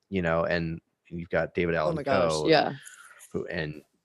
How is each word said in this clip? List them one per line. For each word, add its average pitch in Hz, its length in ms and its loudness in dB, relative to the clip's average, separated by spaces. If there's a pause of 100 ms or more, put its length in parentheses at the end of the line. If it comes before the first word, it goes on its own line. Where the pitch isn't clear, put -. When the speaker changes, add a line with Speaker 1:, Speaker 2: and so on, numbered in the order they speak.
(100)
Speaker 1:
you 95 120 0
know, 82 220 2
and 82 360 0 (280)
you've 85 220 -10
got 82 240 0
David 85 200 0
Speaker 2:
Oh 82 40 0
Speaker 1:
Allan 78 180 0
Speaker 2:
my - 60 -6
gosh, - 300 2
Speaker 1:
Coe, 156 160 0
Speaker 2:
yeah. 151 240 4 (600)
Speaker 1:
who, - 140 -6
and 78 360 -6 (220)